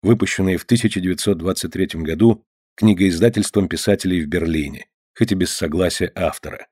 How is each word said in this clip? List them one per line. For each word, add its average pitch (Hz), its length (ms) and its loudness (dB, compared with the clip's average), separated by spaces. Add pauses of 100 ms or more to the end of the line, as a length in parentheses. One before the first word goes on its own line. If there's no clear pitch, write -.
выпущенные 95 560 0
в - 60 -8
тысяча 113 380 0
девятьсот 92 360 -2
двадцать 87 360 -4
третьем 85 320 -4
году 101 400 2 (320)
книгоиздательством 101 880 2
писателей 90 560 0
в 73 60 -6
Берлине, 80 580 -4 (300)
хоть - 160 2
и - 20 0
без 92 160 -2
согласия 85 640 -2
автора. - 560 -6